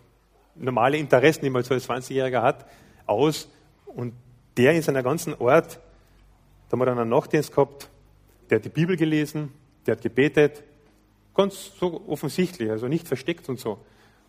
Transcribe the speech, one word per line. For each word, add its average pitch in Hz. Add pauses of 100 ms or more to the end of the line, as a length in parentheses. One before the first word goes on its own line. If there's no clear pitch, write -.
(560)
normale 127
Interessen, 147
die 139
man 127
so 135
als 123
zwanzigjähriger 127
hat, - (400)
aus. 139 (380)
Und 123 (420)
der 127
in 165
seiner 135
ganzen 147
Art, 143 (960)
da -
haben 120
wir 127
dann 123
einen 113
Nachtdienst 143
gehabt, - (600)
der 110
hat -
die 107
Bibel 170
gelesen, 151 (340)
der 113
hat -
gebetet, 147 (720)
ganz -
so 175
offensichtlich, 147
also 110
nicht 165
versteckt -
und 120
so. 107 (500)